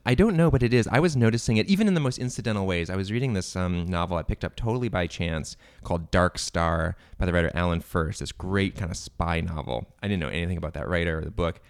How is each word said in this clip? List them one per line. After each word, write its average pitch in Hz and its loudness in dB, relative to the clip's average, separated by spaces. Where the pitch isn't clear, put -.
I 123 2
don't 202 4
know 165 6
what 127 2
it 120 4
is. 117 4
I 123 2
was 160 2
noticing 113 4
it 107 2
even 196 4
in 190 4
the 160 2
most 131 -2
incidental 110 -2
ways. 87 0
I 92 -2
was 98 -2
reading 120 0
this, 90 -4
um, 90 0
novel 87 -2
I 80 -2
picked - -4
up - -8
totally 117 -2
by 92 0
chance 82 -4
called 82 -4
Dark 90 4
Star 82 0
by 92 0
the 87 2
writer 85 4
Alan 85 0
Furst, - -2
this 69 -8
great 98 -2
kind 85 -6
of 85 -6
spy 85 -2
novel. 78 -4
I 101 -2
didn't 98 0
know 73 -2
anything 85 -4
about 78 -6
that 73 -6
writer 85 0
or 80 -6
the 78 -8
book. 85 -2